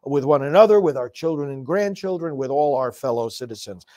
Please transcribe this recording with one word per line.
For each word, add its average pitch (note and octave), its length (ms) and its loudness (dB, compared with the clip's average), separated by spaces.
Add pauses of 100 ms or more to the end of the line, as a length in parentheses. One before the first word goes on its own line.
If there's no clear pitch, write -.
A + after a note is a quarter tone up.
with C#3 200 -2
one C#3 200 4
another, G3+ 360 6
with D#3 180 2
our B2 120 -6
children D3 400 -6
and C3+ 160 -12
grandchildren, F#3 720 -4
with C3 140 -4
all D3 240 2
our B2+ 160 -2
fellow A#2 360 -4
citizens. G#2+ 680 -14